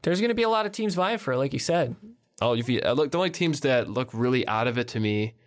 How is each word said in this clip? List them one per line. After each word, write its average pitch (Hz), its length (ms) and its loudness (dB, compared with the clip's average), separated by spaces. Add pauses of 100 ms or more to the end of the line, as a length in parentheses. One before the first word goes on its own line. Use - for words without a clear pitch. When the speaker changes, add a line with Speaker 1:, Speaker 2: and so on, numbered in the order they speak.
Speaker 1:
There's 180 180 0
gonna 233 140 0
be 226 100 0
a 226 60 2
lot 220 160 2
of 202 80 -8
teams 214 220 -2
vying 190 220 0
for - 140 -4
it, 123 60 0
like 135 160 0
you 127 60 -4
said. 160 360 0 (460)
Speaker 2:
Oh, 120 160 2
if 120 100 -2
you, 123 160 2
uh, - 80 2
look, 143 200 2
the 170 60 0
only 180 120 0
teams 165 320 -2
that 127 280 2
look 123 220 -4
really 123 380 0
out 110 180 0
of 120 100 -2
it 117 120 -2
to 117 100 -4
me 107 360 0 (100)